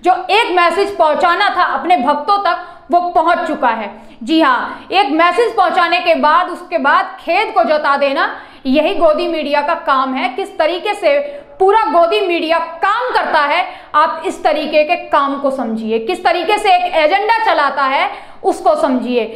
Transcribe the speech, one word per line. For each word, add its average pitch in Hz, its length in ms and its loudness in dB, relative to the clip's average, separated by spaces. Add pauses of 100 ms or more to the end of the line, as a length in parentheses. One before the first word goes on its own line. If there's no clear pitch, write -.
जो 359 260 2
एक 392 220 2
मैसेज 349 460 2
पहुंचाना 349 600 2
था 359 60 2
अपने 320 340 0
भक्तों 294 400 0
तक 359 540 -4
वो 349 100 4
पहुंच 339 460 0
चुका 277 220 0
है। 220 320 -6 (220)
जी 320 180 2
हाँ, 247 500 0
एक 359 180 2
मैसेज 349 460 2
पहुंचाने 349 440 2
के 349 160 2
बाद 311 340 2
उसके 349 280 -6
बाद 302 420 0
खेद 381 340 -2
को 349 100 4
जता 277 340 0
देना, 285 420 -2 (260)
यही 302 300 0
गोदी 349 320 2
मीडिया 294 340 -2
का 330 120 -2
काम 269 400 -2
है। 311 160 -4
किस 381 280 -10
तरीके 339 360 -2
से 302 260 0 (400)
पूरा 403 220 4
गोदी 339 460 2
मीडिया 330 320 0
काम 415 540 -4
करता 339 260 0
है, 302 280 0 (280)
आप 320 300 0
इस - 180 -8
तरीके 302 400 0
के 339 120 0
काम 277 440 -2
को 269 120 0
समझिए। 226 480 -4
किस 359 240 -6
तरीके 359 340 0
से 403 180 2
एक - 200 -2
एजेंडा 403 500 2
चलाता 294 380 0
है, 285 460 -4 (140)
उसको 359 320 2
समझिए। 247 460 0 (140)